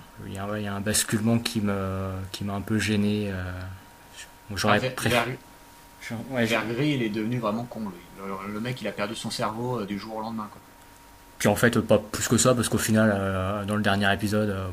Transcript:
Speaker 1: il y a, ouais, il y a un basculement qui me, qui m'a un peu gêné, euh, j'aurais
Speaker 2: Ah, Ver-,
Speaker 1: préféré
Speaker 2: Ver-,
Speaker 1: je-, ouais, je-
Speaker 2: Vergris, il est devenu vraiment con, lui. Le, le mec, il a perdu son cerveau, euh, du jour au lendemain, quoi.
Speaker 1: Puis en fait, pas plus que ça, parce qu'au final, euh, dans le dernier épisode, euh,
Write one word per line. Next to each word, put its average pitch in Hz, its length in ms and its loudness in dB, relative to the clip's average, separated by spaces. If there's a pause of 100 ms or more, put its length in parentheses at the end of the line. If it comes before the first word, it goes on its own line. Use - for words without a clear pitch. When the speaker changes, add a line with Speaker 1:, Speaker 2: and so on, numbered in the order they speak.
(260)
Speaker 1:
il 98 80 -10
y 98 40 -8
a, 98 80 -6
ouais, 104 160 -4
il - 20 -4
y 101 40 -4
a 101 60 -4
un 101 60 -4
basculement 107 580 2
qui 117 220 -2
me, 95 500 -2 (220)
qui - 120 -8
m'a 101 100 -4
un 101 60 -4
peu 107 180 0
gêné, 104 520 2
euh, 92 120 -4 (1120)
j'aurais 104 220 4
Speaker 2:
Ah, 104 40 4
Ver-, 127 140 0
Speaker 1:
préféré 120 360 2
Speaker 2:
Ver-, 135 80 -8 (640)
Speaker 1:
je-, 117 320 -8
ouais, 120 120 4
je- 104 40 0
Speaker 2:
Vergris, 117 440 0
il 123 80 0
est 110 60 2
devenu 110 300 -2
vraiment 113 260 -2
con, 113 160 -10
lui. 95 460 -10 (220)
Le, 104 40 -6
le 107 80 -6
mec, 123 200 -6
il 107 80 -6
a 98 40 -4
perdu 107 220 -4
son 113 160 -6
cerveau, 117 500 -2
euh, 98 60 -4
du 98 120 -4
jour 110 180 -10
au 110 40 -6
lendemain, 110 300 -6
quoi. - 100 -20 (800)
Speaker 1:
Puis - 100 2
en 104 60 6
fait, 117 260 4
pas 104 180 6
plus - 300 -4
que 113 100 6
ça, 127 160 6
parce 113 160 2
qu'au 107 80 2
final, 110 360 6
euh, 98 520 0
dans 104 100 0
le 104 60 2
dernier 101 300 4
épisode, 107 360 2
euh, 95 240 -4